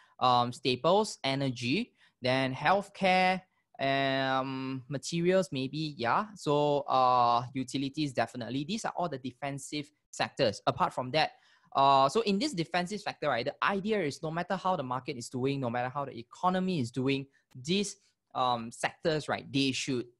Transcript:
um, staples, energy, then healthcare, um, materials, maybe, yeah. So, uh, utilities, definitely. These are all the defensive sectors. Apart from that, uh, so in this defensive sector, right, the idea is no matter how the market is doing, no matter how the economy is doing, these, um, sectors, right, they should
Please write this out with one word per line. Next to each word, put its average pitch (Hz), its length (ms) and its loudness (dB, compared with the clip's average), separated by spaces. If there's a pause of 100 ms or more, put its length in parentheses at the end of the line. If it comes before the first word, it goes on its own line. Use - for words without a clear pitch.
(180)
um, 123 340 4
staples, 165 680 0
energy, 135 680 -2 (300)
then 131 320 0
healthcare, 185 880 2 (360)
um, 135 1080 0
materials, 170 640 0
maybe, 143 460 -4
yeah. 139 380 0
So, 147 420 2 (100)
uh, 127 540 4 (100)
utilities, 135 640 -4
definitely. 123 500 -2
These 208 220 -6
are - 100 -6
all 175 140 -2
the 139 80 -8
defensive 139 720 -8 (200)
sectors. - 560 0
Apart 160 280 0
from 127 160 -6
that, 151 220 2 (440)
uh, 135 320 8
so 226 140 2
in 196 160 2
this 294 160 -2
defensive 180 460 -2
sector, 143 280 -6
right, 120 160 0
the 139 180 -4
idea 202 380 0
is 147 220 -4
no 160 80 -4
matter 175 260 -2
how 185 200 0
the 147 60 -4
market 131 360 -6
is 143 100 -10
doing, 135 320 0
no 123 80 0
matter 123 220 -2
how 143 160 -4
the 113 100 -12
economy 185 640 -2
is 117 100 -2
doing, 135 360 0 (280)
these, 175 420 -2 (380)
um, 123 360 0
sectors, - 580 -2
right, 107 240 -4
they 135 200 2
should 127 340 -4 (120)